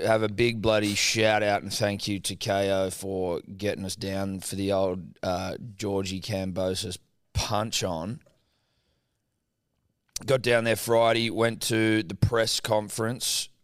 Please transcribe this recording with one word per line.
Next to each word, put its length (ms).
have 160
a 80
big 320
bloody 320
shout 480
out 220
and 100
thank 340
you 120
to 160
K 360
O 200
for 500
getting 280
us 100
down 460
for 140
the 160
old, 520
uh, 320
Georgie 460
Kambosos 800
punch 500
on. 360
Got 160
down 220
there 120
Friday, 540
went 340
to 400
the 120
press 440
conference. 880